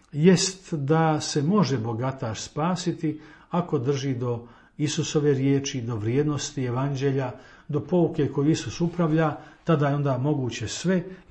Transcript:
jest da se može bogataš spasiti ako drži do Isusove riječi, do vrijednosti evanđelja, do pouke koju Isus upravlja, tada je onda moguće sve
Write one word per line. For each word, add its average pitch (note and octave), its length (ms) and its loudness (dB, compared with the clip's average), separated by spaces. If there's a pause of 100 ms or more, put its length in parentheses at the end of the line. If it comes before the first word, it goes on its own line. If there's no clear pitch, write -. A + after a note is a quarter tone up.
(120)
jest E3+ 640 4
da D#3 480 2
se - 220 -2
može D3 340 2
bogataš A#2 640 -4
spasiti D#3+ 800 -4 (280)
ako E3+ 300 -2
drži C3+ 360 -2
do A#2 320 -4 (300)
Isusove D3 560 0
riječi, C3+ 480 0
do A#2+ 140 -4
vrijednosti C3+ 680 -2
evanđelja, C3 680 -2 (360)
do D3 120 -2
pouke D#3+ 480 2
koju C#3+ 220 2
Isus - 320 -2
upravlja, D#3+ 540 2 (280)
tada D3+ 240 2
je C#3 80 2
onda C#3 220 0
moguće B2+ 500 -2
sve F3 360 0 (280)